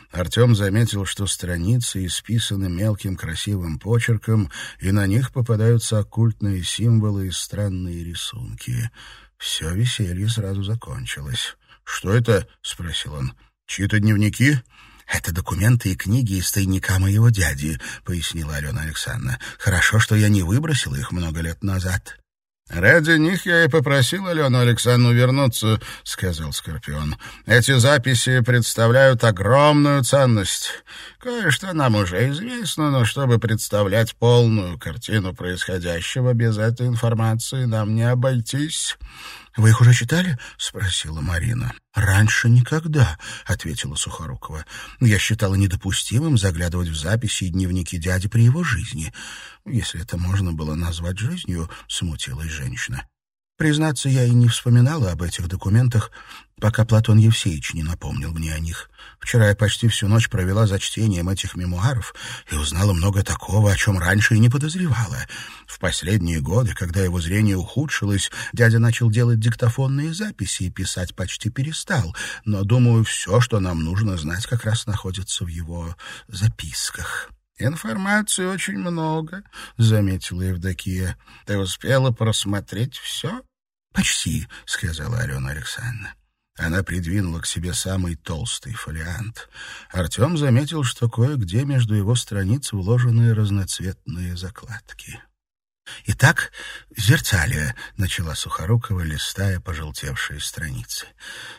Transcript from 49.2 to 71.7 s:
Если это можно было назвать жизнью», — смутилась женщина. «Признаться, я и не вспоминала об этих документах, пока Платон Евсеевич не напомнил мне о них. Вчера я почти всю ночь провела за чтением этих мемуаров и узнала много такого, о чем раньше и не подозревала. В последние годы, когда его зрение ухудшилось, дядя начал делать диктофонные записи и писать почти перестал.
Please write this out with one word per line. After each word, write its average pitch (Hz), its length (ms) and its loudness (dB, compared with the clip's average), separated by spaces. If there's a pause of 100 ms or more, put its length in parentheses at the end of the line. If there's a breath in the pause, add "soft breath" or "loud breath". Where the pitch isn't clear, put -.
Если 101 340 -4
это - 160 -8
можно 90 360 -2
было 78 240 -4
назвать 85 420 -4
жизнью», — 98 500 -6 (200 loud breath)
смутилась 78 640 -6
женщина. 65 520 -8 (540)
«Признаться, 151 500 0
я 131 160 4
и 120 60 4
не 120 160 6
вспоминала 120 640 4
об 82 120 -4
этих 85 260 -4
документах, 110 640 2 (480 loud breath)
пока 107 240 4
Платон 110 340 6
Евсеевич 107 560 4
не 82 80 -4
напомнил 76 500 -4
мне 80 220 -4
о 78 60 -4
них. 82 280 -8 (300 loud breath)
Вчера 110 300 4
я 101 80 4
почти 110 320 2
всю 101 180 0
ночь 113 220 4
провела 98 400 2
за 95 100 0
чтением 92 500 0
этих 98 280 -4
мемуаров 90 580 -2 (380 loud breath)
и - 20 -4
узнала 80 380 2
много 95 320 2
такого, 104 480 2
о 90 40 2
чем 95 220 2
раньше 98 380 4
и - 20 8
не 120 100 8
подозревала. 139 800 0 (400 loud breath)
В - 140 -18
последние 85 600 0
годы, 90 320 2
когда 90 280 -2
его 90 200 0
зрение 98 360 2
ухудшилось, 101 720 -2 (220 loud breath)
дядя 113 260 6
начал 117 320 4
делать 117 300 4
диктофонные 135 720 0
записи 180 480 -6
и 90 80 -4
писать - 460 -6
почти 95 340 -6
перестал. 135 640 -4 (300 loud breath)